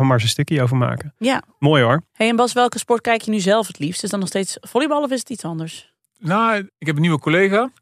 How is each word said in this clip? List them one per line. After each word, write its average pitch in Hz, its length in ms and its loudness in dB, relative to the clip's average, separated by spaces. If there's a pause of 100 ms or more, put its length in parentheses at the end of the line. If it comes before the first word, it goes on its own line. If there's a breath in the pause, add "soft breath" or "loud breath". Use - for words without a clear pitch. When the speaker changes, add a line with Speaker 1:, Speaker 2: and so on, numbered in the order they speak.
Speaker 1:
we 131 40 2
maar 131 100 4
eens 113 80 2
een 113 60 0
stukje 147 340 -2
over 123 140 0
maken. 123 420 -4
Speaker 2:
Ja. 254 240 -2 (160)
Speaker 1:
Mooi 147 240 4
hoor. 131 200 2 (100)
Speaker 2:
Hey, 220 160 0
en 233 80 0
Bas, 240 160 2
welke 247 260 2
sport 233 220 -2
kijk 226 220 0
je 214 80 -4
nu 214 100 0
zelf 202 260 2
het - 120 -16
liefst? 156 240 -6
Is 196 80 -6
dat 202 100 -2
nog 185 80 -4
steeds - 320 -4
volleybal 294 420 -2
of 262 80 -4
is 262 80 -2
het - 120 -10
iets 233 140 -10
anders? 160 480 -10 (260)
Speaker 3:
Nou, 202 500 0 (100)
ik 143 80 -12
heb 156 100 0
een 151 60 0
nieuwe 165 160 4
collega. 196 520 2 (120)